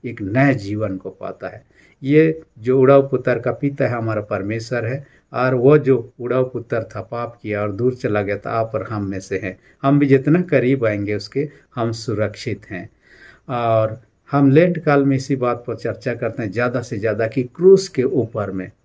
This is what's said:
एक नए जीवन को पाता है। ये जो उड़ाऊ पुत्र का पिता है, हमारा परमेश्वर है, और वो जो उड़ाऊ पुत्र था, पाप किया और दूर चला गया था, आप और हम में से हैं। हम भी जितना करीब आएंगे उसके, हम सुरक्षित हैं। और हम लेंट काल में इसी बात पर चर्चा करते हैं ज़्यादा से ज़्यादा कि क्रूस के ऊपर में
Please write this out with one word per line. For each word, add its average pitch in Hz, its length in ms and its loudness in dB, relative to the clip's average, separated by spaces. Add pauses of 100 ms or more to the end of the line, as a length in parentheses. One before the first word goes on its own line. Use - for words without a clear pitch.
एक 113 180 -10
नए 123 320 2
जीवन 101 420 -4
को 92 140 -10
पाता 95 380 -12
है। - 160 -16 (380)
ये 156 400 4 (160)
जो 127 220 2
उड़ाऊ 139 220 8
पुत्र 123 360 -2
का 120 140 -4
पिता 139 320 -2
है, 113 60 0
हमारा 113 300 -4
परमेश्वर 110 680 -6
है, 135 200 -8 (260)
और 127 220 0
वो 139 240 6
जो 131 420 2
उड़ाऊ 123 240 0
पुत्र 117 380 -6
था, 107 180 -10
पाप 117 420 -10
किया 104 200 -4
और 104 100 -4
दूर 123 220 0
चला 104 280 -2
गया 98 140 -2
था, 110 140 -10
आप 113 240 -4
और 104 80 -4
हम 104 220 -6
में 95 160 -6
से 95 180 -6
हैं। 92 200 -8 (240)
हम 143 160 2
भी 143 80 4
जितना 139 360 4
करीब 135 440 0
आएंगे 104 280 -2
उसके, 135 360 -6 (240)
हम 113 180 -4
सुरक्षित 104 800 -6
हैं। 92 200 -12 (580)
और 113 540 0 (280)
हम 139 200 4
लेंट 170 280 6
काल 143 260 2
में 135 120 2
इसी 135 200 -2
बात 120 300 -2
पर 117 80 -6
चर्चा 117 400 -6
करते 117 280 -6
हैं 101 100 -6
ज़्यादा 120 300 -2
से 113 160 -8
ज़्यादा 110 280 -2
कि 127 160 -2
क्रूस 185 460 4
के 127 140 -2
ऊपर 113 480 -2
में 95 200 -8 (140)